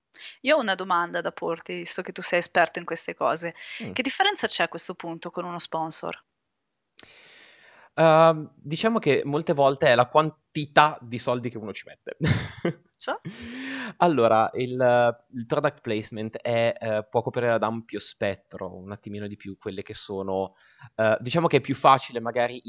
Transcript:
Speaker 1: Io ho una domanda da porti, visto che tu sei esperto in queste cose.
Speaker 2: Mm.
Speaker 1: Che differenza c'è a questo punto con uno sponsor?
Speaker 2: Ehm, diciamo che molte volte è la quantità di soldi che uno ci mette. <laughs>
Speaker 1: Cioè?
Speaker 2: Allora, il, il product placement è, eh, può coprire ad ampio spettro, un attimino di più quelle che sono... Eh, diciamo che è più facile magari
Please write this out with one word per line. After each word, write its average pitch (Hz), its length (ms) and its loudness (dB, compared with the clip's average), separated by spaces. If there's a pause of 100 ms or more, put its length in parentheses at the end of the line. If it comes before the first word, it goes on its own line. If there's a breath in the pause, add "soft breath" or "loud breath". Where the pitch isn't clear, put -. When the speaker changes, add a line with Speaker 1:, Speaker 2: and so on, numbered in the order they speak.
(400 loud breath)
Speaker 1:
Io 294 160 2
ho 302 40 2
una 208 140 0
domanda 175 460 -2
da 170 100 -4
porti, 170 460 -8
visto 175 260 -8
che 185 100 -10
tu - 80 -12
sei 180 200 0
esperto 175 400 0
in 175 40 -12
queste - 300 -6
cose. 165 400 -2 (300 loud breath)
Speaker 2:
Mm. - 80 -10
Speaker 1:
Che 254 100 -2
differenza 349 460 0
c'è - 160 0
a 165 40 -2
questo 170 260 -6
punto 170 360 -10
con 175 140 -8
uno 175 160 -8
sponsor? 160 600 -6 (1700 loud breath)
Speaker 2:
Ehm, 160 600 6
diciamo 220 420 -2
che 143 260 2
molte 151 300 -2
volte 139 340 4
è 123 60 8
la 123 140 6
quantità 151 920 2
di 120 180 -8
soldi 123 320 -2
che 113 80 -12
uno 104 140 -10
ci - 140 -12
mette. - 340 -16
<laughs> - 640 -2 (140)
Speaker 1:
Cioè? - 160 -6 (840 loud breath)
Speaker 2:
Allora, 113 560 4
il, 127 160 -4 (640)
il 117 120 -8
product 147 360 -2
placement 110 560 -6
è, 117 420 0
eh, 107 300 -2
può 117 100 2
coprire 120 320 0
ad 110 100 2
ampio 110 380 -4
spettro, 95 720 -6
un 92 160 -14
attimino 104 360 -12
di 101 100 -12
più 95 220 -16
quelle 98 240 -8
che - 100 -14
sono... 95 640 -4 (400 loud breath)
Eh, 110 260 4
diciamo 147 260 0
che 151 120 4
è - 20 0
più 135 140 -4
facile 127 460 4
magari 120 380 -2 (100)